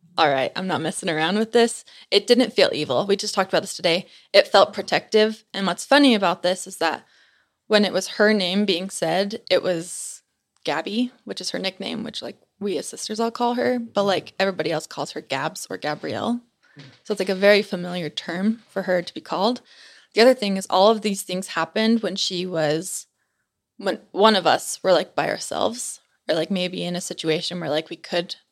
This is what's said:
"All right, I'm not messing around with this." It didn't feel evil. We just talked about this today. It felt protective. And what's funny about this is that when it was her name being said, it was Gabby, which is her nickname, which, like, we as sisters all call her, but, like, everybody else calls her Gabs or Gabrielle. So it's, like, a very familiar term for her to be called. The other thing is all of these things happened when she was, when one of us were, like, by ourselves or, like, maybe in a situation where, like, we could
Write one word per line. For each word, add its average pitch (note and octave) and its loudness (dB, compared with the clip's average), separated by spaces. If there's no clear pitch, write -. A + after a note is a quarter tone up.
"All D#3+ 4
right, C3+ 0
I'm F#3+ -6
not D#3 -2
messing E3 -6
around D#3+ 0
with A3 -2
this." A#3 2
It G3+ 4
didn't A#3+ 4
feel - 4
evil. C#3 -2
We F#3+ 0
just G#3 -6
talked F#3+ 0
about E3+ 2
this - -10
today. E3+ 0
It G3 6
felt G3 6
protective. A3 0
And G3 -4
what's F3+ -4
funny C#4 6
about F#3+ 0
this F#3 -2
is F#3+ -16
that D#3+ -2
when G#3 4
it F#3 -2
was F#3 -2
her G#3+ 4
name G3 0
being F#3 -2
said, G3 -2
it F#3 2
was E3+ -6
Gabby, G3 -2
which G3 -10
is F3+ -8
her - -6
nickname, F#3+ -6
which, A3 -10
like, - -12
we G3 -4
as C#3 -6
sisters - -10
all A#3 -2
call A#3+ -2
her, B3 0
but, A3+ -2
like, G3 -2
everybody F3+ -2
else D#3+ -4
calls - -8
her D#3 -12
Gabs D3+ -6
or F#2+ -8
Gabrielle. D#3 -4
So - -4
it's, G3+ -4
like, F#3+ -2
a F#3+ 2
very G3+ 6
familiar F3+ -6
term F#3+ -2
for G3 -6
her F#3 2
to F3 -10
be - -10
called. G#3 -2
The - 2
other B3 8
thing G3+ -2
is F#3+ -8
all F#3+ 6
of A3 2
these G3+ -2
things F#3 -6
happened A3 0
when F#3+ -4
she F#3 -4
was, D#3+ -2
when G3 -4
one G#3 4
of F3 0
us - 0
were, - 4
like, - 0
by D3 -2
ourselves - -6
or, D#3 2
like, E3 -2
maybe F3+ -4
in F3 -6
a F3 -4
situation E3+ -4
where, D#3+ -6
like, D#3 -2
we E3+ -12
could - -6